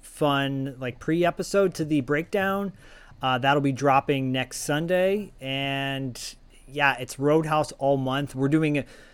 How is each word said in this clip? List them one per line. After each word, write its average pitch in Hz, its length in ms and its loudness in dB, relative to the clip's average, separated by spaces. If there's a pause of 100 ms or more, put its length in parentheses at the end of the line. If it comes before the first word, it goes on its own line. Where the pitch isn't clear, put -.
fun, 139 760 -2
like, 127 200 -8
pre-episode 175 800 0
to 160 100 -2
the 147 160 0
breakdown. 190 720 -2 (500)
Uh, 131 160 0
that'll 139 240 4
be 139 100 2
dropping 135 580 2
next 127 280 -4
Sunday. 185 840 0
And, 135 840 -4 (480)
yeah, 139 300 4
it's - 180 -10
Roadhouse 151 540 2
all 139 240 2
month. 135 380 -2
We're 135 160 0
doing 156 280 2
a, 123 60 -2 (300)